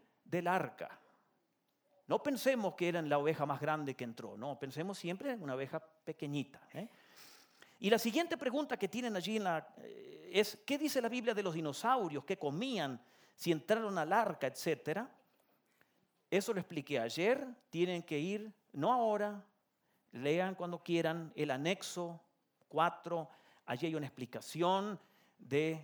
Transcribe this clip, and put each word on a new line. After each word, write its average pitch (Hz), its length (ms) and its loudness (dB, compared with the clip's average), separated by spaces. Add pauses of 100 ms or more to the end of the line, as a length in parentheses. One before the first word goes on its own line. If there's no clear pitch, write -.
(240)
del 175 240 -2
arca. 160 520 0 (1080)
No 160 160 2
pensemos 247 520 2
que 175 120 0
eran 170 220 0
la 147 100 6
oveja 151 260 2
más 139 140 -2
grande 147 360 -2
que 127 100 -6
entró, 110 300 -10
no, 131 220 -6
pensemos 151 400 -6
siempre 190 340 -4
en 220 120 -6
una 135 120 -2
oveja 139 240 -4
pequeñita, - 840 -6 (120)
¿eh? 196 160 -8 (920)
Y 190 80 0
la 226 80 8
siguiente 330 380 2
pregunta 262 400 -2
que 202 140 -2
tienen 233 260 -4
allí 185 220 -2
en 208 80 0
la, 160 320 -2
eh, 151 560 -16
es, 208 320 4
¿qué 285 120 2
dice 277 240 0
la 226 60 2
Biblia 233 260 0
de 202 80 0
los 180 120 0
dinosaurios? 165 720 0
¿Qué 190 120 -2
comían? 151 640 -2 (340)
Si 175 180 2
entraron 202 440 0
al 160 140 0
arca, 196 360 4
etcétera. 160 600 -2 (1200)
Eso 202 240 2
lo 190 60 -2
expliqué 147 400 -2
ayer, 196 480 0 (220)
tienen 175 340 0
que 156 160 -2
ir, 208 340 -4 (200)
no 156 180 4
ahora, 208 500 2 (720)
lean 165 440 2
cuando 175 280 -6
quieran, 165 540 2
el 147 140 0
anexo 170 720 -2 (460)
cuatro, 165 640 0 (360)
allí 127 220 -2
hay 160 80 -2
una 147 120 -2
explicación 175 920 0 (380)
de 151 460 0